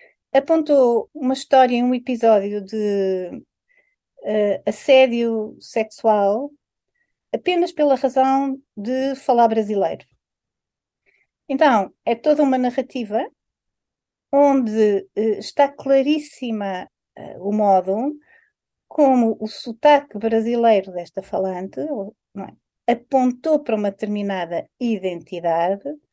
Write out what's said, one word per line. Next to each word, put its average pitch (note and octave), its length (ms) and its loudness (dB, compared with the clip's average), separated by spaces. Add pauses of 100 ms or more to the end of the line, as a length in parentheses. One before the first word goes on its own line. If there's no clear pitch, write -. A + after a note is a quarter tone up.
(320)
apontou C4+ 840 2
uma C4 200 -4
história, B3 500 4
um B3 100 0
episódio A3 720 0
de, F#3+ 800 -4 (800)
eh, G#3 420 -2
assédio A#3 920 2
sexual A3 920 0 (800)
apenas F4 400 -2
pela D4 240 2
razão C4+ 640 0 (160)
de C4 400 -4
falar A#3 320 2
brasileiro. G3+ 560 -4 (1400)
Então, C4 440 2 (120)
é A#3 100 0
toda D4 280 2
uma C4 160 2
narrativa B3 640 -4 (1080)
onde, A3+ 840 2
eh, G#3+ 240 -2
está C#4+ 300 0
claríssima, C4 1200 -2 (280)
eh, - 220 -16
o G3 140 -6
modo G#3 640 0 (680)
como B3+ 520 2
o G#3+ 60 -6
sotaque C#4 720 0
brasileiro A3 760 0
desta F3+ 300 -10
falante, F#3+ 580 -6 (540)
não G3 100 -12
é, - 480 -8
apontou C4 680 -2
para A#3 140 -4
uma G3+ 140 -4
determinada G3 800 -6 (120)
identidade F3+ 1040 -4 (280)